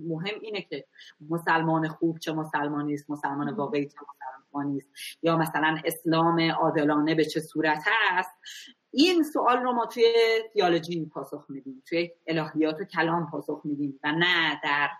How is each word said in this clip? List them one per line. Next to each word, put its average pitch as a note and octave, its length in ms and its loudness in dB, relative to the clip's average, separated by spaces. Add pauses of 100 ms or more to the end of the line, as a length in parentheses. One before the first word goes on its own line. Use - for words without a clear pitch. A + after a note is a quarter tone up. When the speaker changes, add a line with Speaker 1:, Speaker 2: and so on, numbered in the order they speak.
Speaker 1:
مهم F3 340 -4
اینه G#3 200 -8
که C#3+ 240 -10 (440)
مسلمان E3 580 2
خوب D#3+ 300 -2
چه - 140 -6
مسلمانی D3 640 -2
است، C#3+ 160 -10
مسلمان C#3+ 380 -4
Speaker 2:
مهم. - 100 -4
Speaker 1:
واقعی C#3+ 280 -2
چه - 120 -18 (120)
مسلمانی C#3+ 680 -8
است، - 460 -14
یا E3 140 2
مثلاً D#3+ 480 0
اسلام E3 680 2
عادلانه D3+ 640 2
به D#3 100 4
چه D#3+ 140 -4
صورت D#3 460 -2
هست، G3 460 2 (640)
این E4 300 6
سوال B3 340 2
رو B3 160 0
ما A#3 120 0
توی A3+ 180 2 (500)
تئولوژی E3+ 600 2
پاسخ D3 360 -10
می‌دیم، C3+ 400 -14
توی E3+ 220 0 (160)
الهیات D#3 540 0
و - 20 -4
کلام E3 480 0
پاسخ D3 320 -8
می‌دیم C#3+ 400 -6
و D3 80 -2
نه E3 520 0
در C#3+ 260 0 (100)